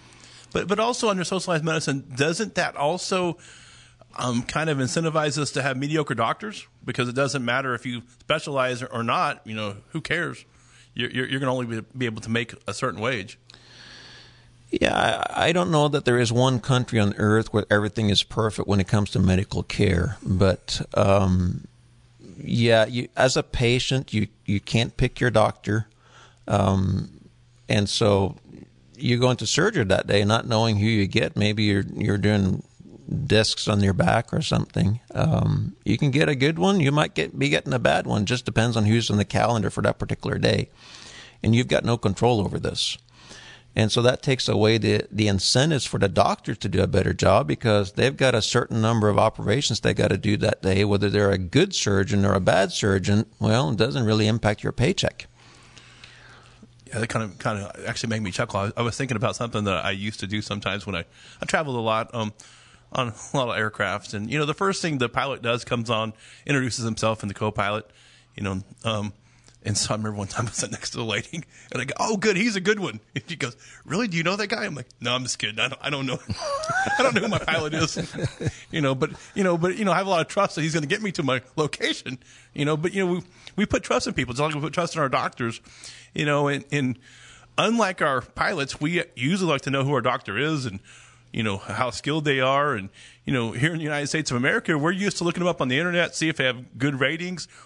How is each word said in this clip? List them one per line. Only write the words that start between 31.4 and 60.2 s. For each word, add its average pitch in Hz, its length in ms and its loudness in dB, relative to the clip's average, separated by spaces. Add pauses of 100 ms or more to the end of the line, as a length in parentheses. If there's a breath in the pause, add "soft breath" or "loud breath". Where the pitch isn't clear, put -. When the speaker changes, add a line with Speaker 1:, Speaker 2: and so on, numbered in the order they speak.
Speaker 2:
you're, 101 200 4 (100)
you're 104 240 0
doing 98 460 2 (640)
discs - 420 2
on 101 160 2
your 98 100 4
back 117 400 2
or - 80 0
something. - 580 0 (140)
Um, 107 720 2
you - 140 0
can 143 140 2
get 151 180 2
a 151 60 0
good 143 220 0
one. 190 220 4
You 139 120 4
might 151 220 0
get, - 240 -4
be 135 120 2
getting 147 240 0
a 127 60 0
bad 139 280 2
one. 110 180 0
Just 123 200 -2
depends 117 300 2
on 110 100 2
who's 110 240 4
on 101 80 2
the 101 80 2
calendar 110 440 2
for - 120 -6
that 107 180 0
particular - 380 -4
day. - 320 2 (760 loud breath)
And 110 100 4
you've 123 140 4
got - 160 2
no 110 140 0
control 113 420 2
over 82 180 -2
this. - 400 -4 (800 loud breath)
And 107 160 2
so 123 120 2
that 127 200 2
takes 131 240 0
away 110 300 4
the, 107 340 2
the 107 160 2
incentives 123 580 2
for - 140 -4
the 98 80 4
doctor 110 480 0
to - 140 -6
do 95 120 2
a 98 60 4
better 95 260 2
job 98 320 4
because 107 460 2
they've 123 240 2
got 135 180 4
a 117 80 2
certain 117 400 0
number 110 280 4
of 104 100 2
operations 110 640 0
they 110 120 2
gotta 104 240 2
do 104 200 0
that - 240 0
day. 95 240 2
Whether 101 240 2
they're 101 220 4
a 98 60 2
good 127 380 2
surgeon 98 480 2
or 98 100 4
a 98 60 4
bad 175 320 4
surgeon, 101 540 2 (120)
well, 120 340 2
it 110 60 -2
doesn't 127 280 2
really 107 220 4
impact 107 360 0
your 107 80 -2
paycheck. - 560 -2 (1600 loud breath)
Speaker 1:
Yeah, 117 120 -8
that 117 80 -2
kind 113 180 -4
of, 92 140 -12
kind 107 200 -4
of 95 260 -12
actually 117 240 -6
made 110 120 -2
me 98 100 -4
chuckle. 110 280 -4
I, 101 180 -2
I 117 40 -2
was 117 140 -2
thinking 127 220 -4
about 104 180 -2
something 113 300 -4
that 95 180 0
I 98 80 -2
used 101 300 -6